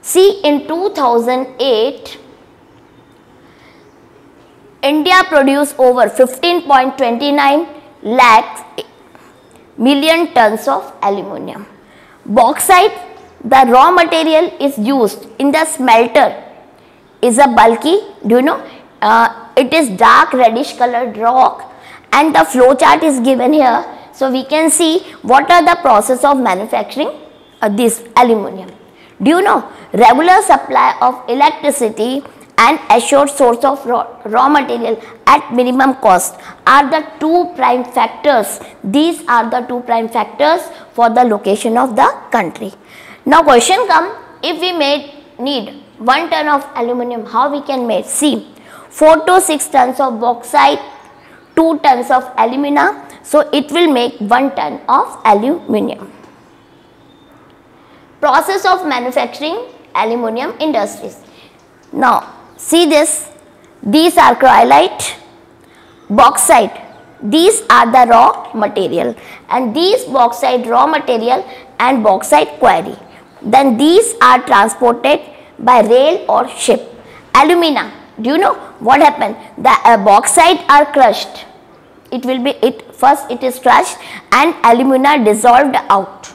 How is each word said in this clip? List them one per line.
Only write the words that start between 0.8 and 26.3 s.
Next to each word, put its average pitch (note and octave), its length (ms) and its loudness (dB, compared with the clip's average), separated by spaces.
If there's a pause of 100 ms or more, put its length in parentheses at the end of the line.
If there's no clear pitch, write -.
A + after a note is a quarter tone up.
thousand B3 560 -2 (120)
eight, B3+ 600 -4 (2750)
India D#4 420 2
produced C#4+ 540 0
over B3 320 2
fifteen E4 520 0
point C4 360 0
twenty B3+ 340 -2
nine C#4+ 340 0 (360)
lakh A#3+ 840 0 (960)
million D#4 560 0
tons A3 340 0
of - 320 -6
aluminium. G3 680 -8 (600)
Bauxite, D4+ 680 2 (500)
the C4 260 4
raw C4 220 6
material D#4+ 680 0
is C#4 160 -2
used A#3 520 -2 (100)
in C#4 140 0
the D#4 120 0
smelter, B3 760 0 (800)
is A#3 180 0
a C#4 80 6
bulky, A#3 540 2 (260)
do A3+ 100 2
you B3 60 2
know, - 260 -4 (320)
uh, A3+ 560 0
it A#3 160 0
is D#4 180 0
dark A3+ 420 2
reddish B3+ 440 0
colored A#3+ 400 -4
rock A#3 560 0 (400)
and D4 220 2
the D#4+ 100 4
flow B3+ 300 4
chart D#4+ 300 2
is C#4 160 0
given B3 320 0
here. C4 320 2 (280)
So C4+ 180 -4
we C4 140 -4
can D#4 260 0
see E4 280 0 (240)
what C4 280 2
are F4 140 6
the F4 160 2
process B3 440 0
of C#4 140 2